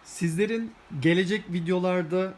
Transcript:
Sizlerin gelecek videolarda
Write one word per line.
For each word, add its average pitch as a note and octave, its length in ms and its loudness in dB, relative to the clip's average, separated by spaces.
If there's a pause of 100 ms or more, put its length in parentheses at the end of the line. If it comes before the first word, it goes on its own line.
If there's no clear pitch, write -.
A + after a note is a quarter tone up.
Sizlerin G#3 680 -2 (280)
gelecek F3 520 2
videolarda F3+ 880 0